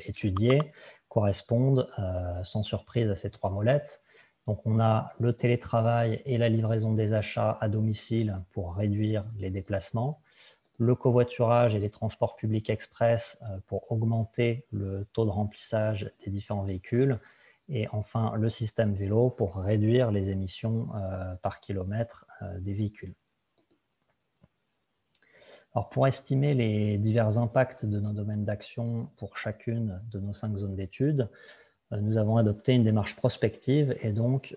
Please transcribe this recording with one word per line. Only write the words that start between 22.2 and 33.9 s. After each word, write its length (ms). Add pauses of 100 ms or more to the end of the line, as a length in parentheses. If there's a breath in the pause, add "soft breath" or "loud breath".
euh, 160
des 160
véhicules. 400 (2500 loud breath)
Alors, 140
pour 180
estimer 480
les 440
divers 400
impacts 460
de 140
nos 140
domaines 320
d'action 720
pour 220
chacune 640 (100)
de 100
nos 120
cinq 240
zones 200
d'études, 520 (640 loud breath)
euh, 40
nous 200
avons 200
adopté 380
une 100
démarche 320
prospective 840